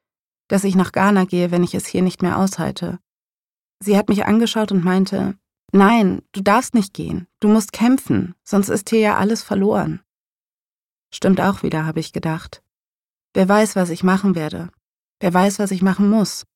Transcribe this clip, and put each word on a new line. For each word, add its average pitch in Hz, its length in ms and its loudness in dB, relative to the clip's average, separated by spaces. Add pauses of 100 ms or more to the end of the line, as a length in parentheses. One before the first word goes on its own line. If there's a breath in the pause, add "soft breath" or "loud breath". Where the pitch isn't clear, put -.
(500)
dass 196 160 0
ich 190 100 0
nach 185 160 2
Ghana 190 320 2
gehe, 180 280 -2
wenn 175 120 0
ich 175 100 -4
es 175 120 -6
hier 180 160 -4
nicht 180 200 -2
mehr 175 160 0
aushalte. 175 600 -4 (800)
Sie 196 160 0
hat 208 140 2
mich 202 160 0
angeschaut 220 480 0
und 180 100 2
meinte, 190 540 0 (340)
"Nein, 202 500 4 (120)
du 196 80 -6
darfst 208 320 0
nicht 214 200 0
gehen. - 340 -8 (120)
Du 214 80 0
musst 214 240 2
kämpfen, 196 720 0
sonst 202 240 0
ist - 220 -4
hier 226 100 2
ja 208 160 2
alles 220 260 -2
verloren." 196 600 -2 (1120)
Stimmt 190 260 2
auch 190 240 -2
wieder, 156 220 -4
habe 160 160 -4
ich - 100 -14
gedacht. - 500 -8 (720)
Wer 190 140 2
weiß, 208 300 2
was 180 120 0
ich 170 140 -6
machen 190 320 2
werde. 165 340 -8 (520)
Wer 175 120 0
weiß, 196 260 2
was 196 120 -4
ich 180 100 -4
machen 190 280 2
muss. 214 360 -2 (100)